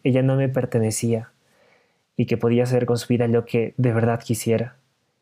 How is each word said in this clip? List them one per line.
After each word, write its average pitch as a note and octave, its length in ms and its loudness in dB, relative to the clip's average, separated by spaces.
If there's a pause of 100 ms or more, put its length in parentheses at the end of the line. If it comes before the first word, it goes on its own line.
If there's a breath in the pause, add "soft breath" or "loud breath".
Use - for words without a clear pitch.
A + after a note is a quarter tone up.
ella C3 180 2
no C3 140 2
me C3+ 120 0
pertenecía A#2 840 -2 (840 soft breath)
y A#2+ 100 0
que A#2+ 100 -2
podía A#2 280 2
hacer B2 220 0
con A#2+ 100 0
su A#2 120 -8
vida A#2+ 200 0
lo A#2 160 2
que A#2 320 -4
de B2 160 2
verdad A2+ 280 0
quisiera, A2+ 560 -2 (460)